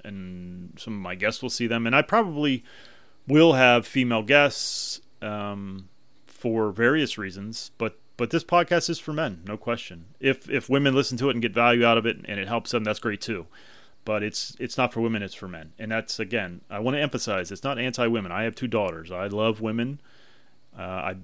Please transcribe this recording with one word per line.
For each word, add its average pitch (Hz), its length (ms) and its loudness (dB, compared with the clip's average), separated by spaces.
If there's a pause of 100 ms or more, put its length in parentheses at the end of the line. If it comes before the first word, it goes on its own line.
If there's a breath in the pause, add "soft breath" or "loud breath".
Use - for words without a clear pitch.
and 90 720 -12
some 113 140 -10
of 101 60 -8
my 90 160 -6
guests 104 260 -2
will 127 80 -6
see 117 180 -2
them. 117 180 -2
And 120 100 0
I 151 80 4
probably 151 600 0 (640 loud breath)
will 156 260 8
have 123 320 6
female 120 360 2
guests, - 800 2 (200)
um, 101 680 -6 (360)
for 110 460 -2
various 123 460 2
reasons, 98 600 -10
but, 110 200 -4 (200)
but 120 120 0
this 160 140 0
podcast 175 460 2
is 165 100 -4
for 151 140 -8
men, 123 320 -4
no 104 120 -6
question. 90 480 -6 (140)
If, 131 300 0
if 127 200 -2
women 139 240 4
listen 131 260 2
to 135 100 2
it 127 40 2
and 117 80 -2
get 113 120 0
value 120 320 6
out 117 120 6
of 110 80 2
it 117 200 -2
and 101 140 -8
it 95 80 -6
helps 117 240 -4
them, 113 120 0
that's 107 160 -2
great 104 220 -4
too. 92 260 -6 (580 soft breath)
But 107 180 0
it's, - 360 -6
it's 123 180 -8
not 127 140 2
for 117 80 -6
women, 113 240 0
it's 95 100 -10
for - 140 -14
men. 80 320 -14
And 110 100 -10
that's, 113 300 -4
again, 95 500 -4
I 101 100 -8
wanna 127 180 -2
emphasize, 104 540 -2
it's 98 120 -10
not 135 160 -4
anti-women. 117 520 0
I 101 120 -2
have 113 120 -4
two 123 120 -4
daughters. 87 420 -2
I 92 180 -4
love 107 340 -2
women. 117 400 -4 (760 soft breath)
Uh, 92 40 -12
I, 92 420 -6